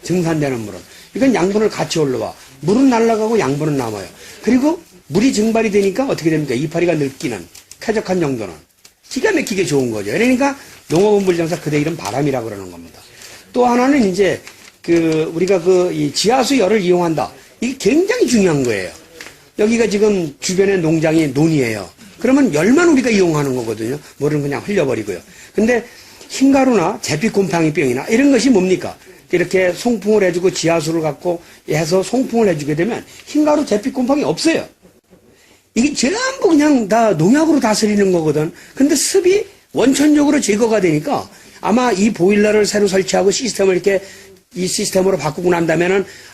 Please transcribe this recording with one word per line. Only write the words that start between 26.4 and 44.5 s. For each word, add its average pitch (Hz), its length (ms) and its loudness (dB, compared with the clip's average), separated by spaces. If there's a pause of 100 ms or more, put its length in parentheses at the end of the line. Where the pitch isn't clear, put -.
제피 156 280 -2
곰팡이병이나 160 800 0
이런 269 240 4
것이 247 180 2
뭡니까? 185 480 0 (340)
이렇게 180 420 0
송풍을 208 500 0
해주고 180 280 0
지하수를 160 500 -2
갖고 156 400 -6 (280)
해서 160 340 0
송풍을 226 460 0
해주게 147 260 -2
되면 180 300 -4 (220)
흰가루, 302 380 0
제피 208 260 -2
곰팡이 254 320 -2
없어요. 302 440 -2 (1080)
이게 277 180 0
전부 508 560 -2
그냥 294 380 4
다 220 240 2
농약으로 269 480 2
다스리는 208 520 0
거거든. 156 400 0 (240)
근데 294 200 2
습이 370 500 0 (280)
원천적으로 294 640 2
제거가 214 420 0
되니까 156 480 -2 (320)
아마 240 300 2
이 202 200 2
보일러를 208 540 2
새로 208 220 0
설치하고 185 440 0
시스템을 190 440 0
이렇게 185 260 0 (540)